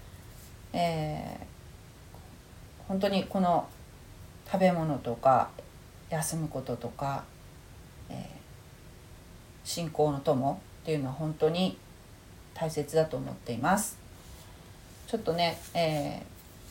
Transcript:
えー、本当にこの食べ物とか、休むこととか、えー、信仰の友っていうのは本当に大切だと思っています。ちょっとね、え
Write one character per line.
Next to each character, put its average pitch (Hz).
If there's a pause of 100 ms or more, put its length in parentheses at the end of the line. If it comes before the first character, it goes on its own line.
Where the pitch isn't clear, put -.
(720)
え 160
ー、 -
本 190
当 202
に 196
こ -
の 175 (840)
食 190
べ 185
物 160
と 117
か、 127 (600)
休 156
む 156
こ 131
と 127
と -
か、 139 (840)
え 175
ー、 190 (1500)
信 165
仰 151
の 139
友 139 (220)
っ -
て 160
い 156
う 147
の 131
は 139
本 156
当 156
に 175 (760)
大 160
切 147
だ 160
と 156
思 135
っ 127
て -
い 113
ま 170
す。 - (1120)
ち -
ょ -
っ -
と 165
ね、 170 (180)
え 156 (480)